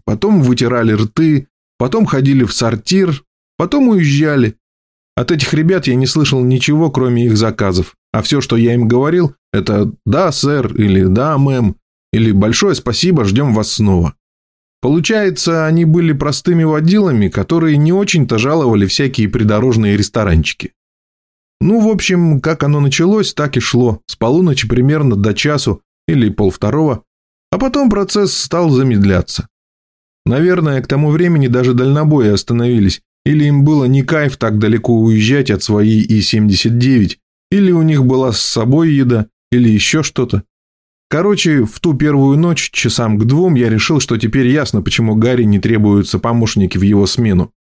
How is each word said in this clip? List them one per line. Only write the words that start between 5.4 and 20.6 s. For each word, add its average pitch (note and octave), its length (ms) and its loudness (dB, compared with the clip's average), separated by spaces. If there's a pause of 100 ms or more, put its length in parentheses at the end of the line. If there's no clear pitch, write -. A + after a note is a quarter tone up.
ребят E3 320 0
я B2 80 0
не C3 120 0
слышал C#3 360 0
ничего, C#3+ 480 0
кроме B2 360 0
их A2 100 2
заказов, G2+ 580 -2 (180)
а A2 100 -2
все, C#3+ 180 -2
что B2 160 -2
я A#2 180 2
им A#2+ 140 0
говорил, C#3+ 460 0 (180)
это G#2 400 -2 (120)
«да, D#3 280 0
сэр» C#3 420 -2
или G2 300 2
«да, C3 340 0
мэм», C3 380 0 (360)
или A2 200 2
«большое A2+ 420 2
спасибо, C#3+ 500 -2
ждем A#2 300 0
вас G#2+ 180 -2
снова». F#2 420 0 (640)
Получается, E3 840 -2
они E3 180 2
были E3 280 2
простыми D3+ 520 -2
водилами, D#3 640 0
которые D#3+ 480 0
не D#3 160 2
очень-то F3+ 460 0
жаловали A#2+ 480 0
всякие A#2+ 420 -2
придорожные G#2+ 680 0
ресторанчики. G2 760 -2 (880)